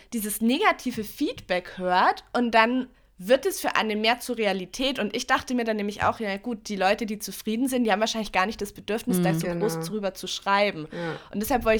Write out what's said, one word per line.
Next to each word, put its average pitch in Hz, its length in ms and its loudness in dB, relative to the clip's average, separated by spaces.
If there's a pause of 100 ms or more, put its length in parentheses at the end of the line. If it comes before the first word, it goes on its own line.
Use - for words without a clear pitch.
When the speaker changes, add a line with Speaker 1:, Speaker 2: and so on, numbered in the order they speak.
(140)
Speaker 1:
dieses 214 260 -4
negative 254 640 2
Feedback 208 720 -4
hört 190 540 2
und 240 200 0
dann 240 360 4 (300)
wird 247 280 2
es 381 140 -2
für - 160 -2
einen 214 240 2
mehr 226 220 2
zur 247 160 -6
Realität. 214 600 -2
Und 208 140 -2
ich 254 140 -4
dachte 262 260 0
mir 240 120 0
dann 220 100 0
nämlich 208 280 -4
auch, 226 180 0
ja 202 160 -4
gut, 233 320 -8
die 208 80 -4
Leute, 208 280 2
die 208 140 -6
zufrieden 220 480 -2
sind, 247 160 2
die 220 80 2
haben 190 80 4
wahrscheinlich 220 320 -2
gar 185 140 2
nicht 220 160 -4
das 202 100 -6
Bedürfnis, 208 460 -2
Speaker 2:
Mhm. 180 60 4
Speaker 1:
da 180 100 4
so 165 140 0
Speaker 3:
Genau. 175 200 -2
Speaker 1:
groß 160 180 -2
drüber 202 280 -4
zu - 140 -10
schreiben. 196 640 0
Speaker 3:
Ja. 170 220 -4 (180)
Speaker 1:
Und 202 80 -4
deshalb 247 240 0
wollte 220 140 6